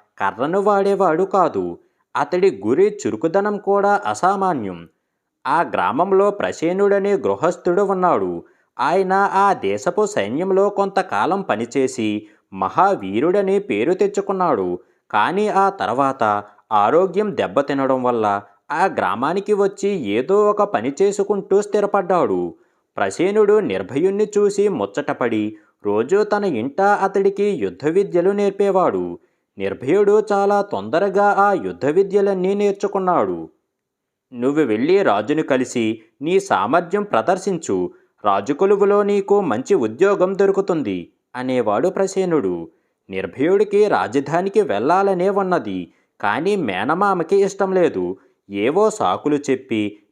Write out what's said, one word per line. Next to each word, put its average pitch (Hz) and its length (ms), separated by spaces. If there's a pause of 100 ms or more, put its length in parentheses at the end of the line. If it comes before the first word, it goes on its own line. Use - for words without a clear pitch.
(200)
కర్రను 117 400
వాడేవాడు 196 640
కాదు. 139 540 (400)
అతడి 180 500
గురి 196 300 (100)
చురుకుదనం 190 500
కూడా 196 480
అసామాన్యం. 120 840 (580)
ఆ 156 140
గ్రామంలో 160 720
ప్రసేనుడనే 196 840
గృహస్థుడు 170 680
ఉన్నాడు. 156 600 (360)
ఆయన 180 340
ఆ 196 400
దేశపు 175 520
సైన్యంలో 185 640
కొంతకాలం 190 720
పనిచేసి 113 840 (260)
మహావీరుడని 160 1080
పేరు 165 340
తెచ్చుకున్నాడు. 180 840 (320)
కానీ 151 360
ఆ 196 220
తర్వాత 117 760 (280)
ఆరోగ్యం 170 640
దెబ్బతినడం 131 640
వల్ల 107 380 (300)
ఆ 165 140
గ్రామానికి 151 680
వచ్చి 196 360
ఏదో 165 600
ఒక 208 140
పని - 380
చేసుకుంటూ 196 600
స్థిరపడ్డాడు. 180 920 (420)
ప్రసేనుడు 202 640
నిర్భయుణ్ణి 160 680 (100)
చూసి 202 300
ముచ్చటపడి 113 920 (280)
రోజూ 123 380
తన 208 220
ఇంట 139 360
అతడికి 196 640
యుద్ధ 135 440
విద్యలు 175 420
నేర్పేవాడు. 185 880 (380)
నిర్భయుడు 190 720
చాలా 202 300
తొందరగా 196 640
ఆ 202 300
యుద్ధ 98 320
విద్యలన్నీ 190 680
నేర్చుకున్నాడు. 180 960 (840)
"నువ్వు 135 300
వెళ్ళి 143 400
రాజును 123 400
కలిసి 123 580 (200)
నీ 175 180
సామర్థ్యం 170 640
ప్రదర్శించు. 113 880 (340)
రాజు 101 280
కొలువులో 202 500
నీకు 202 380
మంచి 202 340
ఉద్యోగం 180 640
దొరుకుతుంది," 175 720 (240)
అనేవాడు 127 540
ప్రసేనుడు. 180 800 (400)
నిర్భయుడికి 190 800
రాజధానికి 151 720
వెళ్ళాలనే 175 680
ఉన్నది, 147 640 (280)
కానీ 147 340
మేనమామకి 175 840
ఇష్టం 190 320
లేదు. 95 440 (320)
ఏవో 139 400
సాకులు 123 460
చెప్పి 117 640 (120)